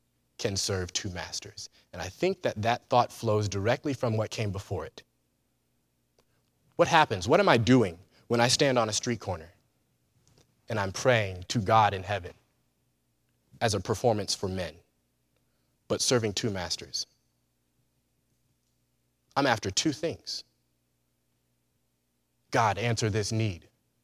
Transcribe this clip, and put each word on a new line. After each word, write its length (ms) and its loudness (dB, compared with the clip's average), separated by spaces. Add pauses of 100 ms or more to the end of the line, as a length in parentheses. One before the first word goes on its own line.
(380)
can 180 -2
serve 380 -4
two 160 -4
masters." 600 -12 (220)
And 100 -12
I 60 -8
think 360 -4
that 180 -2
that 260 -2
thought 240 4
flows 380 0
directly 440 -2
from 220 -2
what 160 -2
came 200 -4
before 340 -8
it. 180 -18 (1700)
What 100 4
happens? 400 4
What 140 6
am 80 4
I 80 8
doing 420 4 (280)
when 120 0
I 80 6
stand 300 2
on 120 2
a 40 -6
street 260 -4
corner 320 -8 (1200)
and 100 -4
I'm 120 -4
praying 560 0
to 120 -2
God 360 4
in 80 -6
heaven 300 -6 (1300)
as 140 0
a 60 0
performance 560 -2
for 120 -6
men, 260 -6 (1120)
but 120 -2
serving 340 2
two 180 -2
masters? 560 -8 (2250)
I'm 120 2
after 240 0
two 200 -2
things. 520 -8 (2000)
"God, 260 2
answer 320 -2
this 220 -2
need. 360 -4 (360)